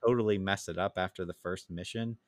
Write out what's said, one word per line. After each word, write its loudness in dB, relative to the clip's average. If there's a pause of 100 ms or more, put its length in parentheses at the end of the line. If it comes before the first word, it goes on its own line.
totally 4
mess 0
it -4
up 0
after -2
the -8
first -6
mission, -4 (100)